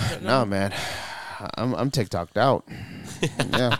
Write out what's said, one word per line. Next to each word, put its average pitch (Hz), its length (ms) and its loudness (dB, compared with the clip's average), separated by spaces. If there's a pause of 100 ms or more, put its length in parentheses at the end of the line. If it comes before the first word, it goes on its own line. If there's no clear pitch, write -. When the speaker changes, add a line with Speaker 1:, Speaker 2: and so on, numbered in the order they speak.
Speaker 1:
<sighs> - 120 -4
No, 127 240 4
man. 98 280 0 (840)
I'm, 123 180 0
I'm 117 180 0
TikToked 95 460 -2
out. 120 360 4
Speaker 2:
<laughs> - 40 -12 (760)
Speaker 1:
Yeah, 123 280 4